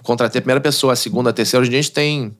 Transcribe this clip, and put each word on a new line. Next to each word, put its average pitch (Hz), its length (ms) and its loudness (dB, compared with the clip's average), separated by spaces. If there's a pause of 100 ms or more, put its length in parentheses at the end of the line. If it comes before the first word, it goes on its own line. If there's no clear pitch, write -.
Contratei 120 360 0
a - 40 -2
primeira 131 180 2
pessoa, 139 320 0
a 120 40 0
segunda, 120 340 -2
a - 20 2
terceira. 120 300 0
Hoje 123 60 2
em 120 40 -4
dia 131 80 2
a - 20 0
gente 147 100 -6
tem 147 480 -4